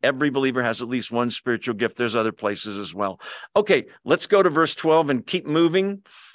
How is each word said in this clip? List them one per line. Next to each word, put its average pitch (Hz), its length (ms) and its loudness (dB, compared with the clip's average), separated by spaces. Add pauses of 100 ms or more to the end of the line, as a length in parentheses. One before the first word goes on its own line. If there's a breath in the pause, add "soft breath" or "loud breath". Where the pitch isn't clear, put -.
every 139 260 0
believer 131 320 0
has 113 200 -4
at 120 80 -6
least 123 220 -6
one 120 200 0
spiritual 120 420 -4
gift. 107 240 -4
There's 117 180 -2
other 110 180 0
places 104 440 -6
as 92 160 -10
well. 95 260 -4 (360 loud breath)
Okay, 190 300 4 (180 loud breath)
let's - 240 0
go 196 160 6
to 180 60 4
verse 156 260 2
twelve 160 340 4
and 123 160 -2
keep - 200 -4
moving, 170 580 2 (320 loud breath)